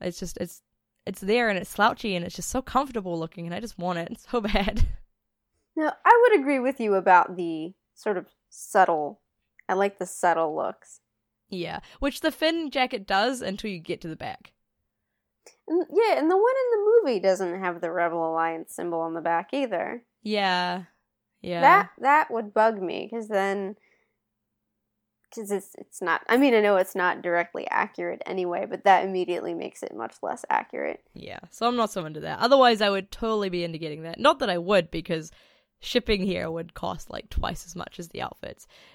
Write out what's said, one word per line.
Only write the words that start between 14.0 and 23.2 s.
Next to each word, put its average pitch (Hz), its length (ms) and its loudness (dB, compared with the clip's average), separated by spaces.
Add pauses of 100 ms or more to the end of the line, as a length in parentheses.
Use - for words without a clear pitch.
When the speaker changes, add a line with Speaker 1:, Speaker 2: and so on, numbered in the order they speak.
Speaker 1:
to 170 60 -10
the 160 80 -10
back. - 360 -12 (1120)
Speaker 2:
And, 339 260 0
yeah, 403 260 4
and 311 120 2
the 370 60 4
one 403 80 4
in 508 260 2 (140)
the 453 180 6
movie 254 180 0
doesn't 185 400 0
have 175 200 -4
the 170 100 -4
Rebel 170 400 0
Alliance 165 440 -2
symbol 170 260 -4
on 165 140 -4
the 170 60 -6
back 170 320 -2
either. 240 520 -4 (180)
Speaker 1:
Yeah, 185 600 -2 (580)
yeah. 175 200 -6
Speaker 2:
That, 330 300 6 (100)
that 285 300 4
would 220 240 -4
bug 220 260 4
me, - 280 -6
'cause 226 200 -10